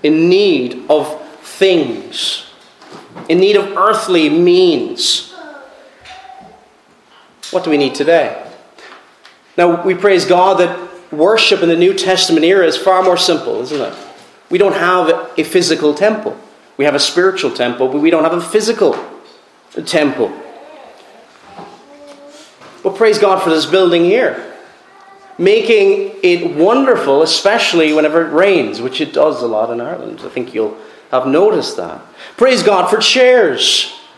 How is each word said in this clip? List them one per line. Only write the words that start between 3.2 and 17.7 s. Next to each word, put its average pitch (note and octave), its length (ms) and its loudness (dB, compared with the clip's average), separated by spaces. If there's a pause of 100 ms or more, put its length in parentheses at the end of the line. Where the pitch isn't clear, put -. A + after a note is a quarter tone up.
in E3+ 100 2
need G3+ 180 4
of - 200 -2
earthly F#3 520 2
means. E3+ 1040 0 (2250)
What F3+ 100 -2
do E3 80 -4
we D3+ 60 2
need C3+ 180 0
today? D3 500 0 (1120)
Now, F3 280 2
we F#3 100 0
praise F#3 300 2
God F3+ 340 4
that F3 180 0 (360)
worship F#3 500 2
in E3+ 60 2
the E3 80 2
New F3+ 180 2
Testament F3+ 500 0
era F#3 220 4
is - 100 0
far F#3 280 2
more F3+ 120 2
simple, A#2+ 440 -2
isn't C3+ 200 -6
it? A2 140 -8 (560)
We F3+ 80 0
don't G3 160 2
have E3+ 640 0
a D3+ 60 0
physical D#3 500 0
temple. G#3+ 420 -2 (400)
We C#3 80 -2
have C#3+ 120 0
a D3 40 0
spiritual F3 520 0
temple, B2 340 -2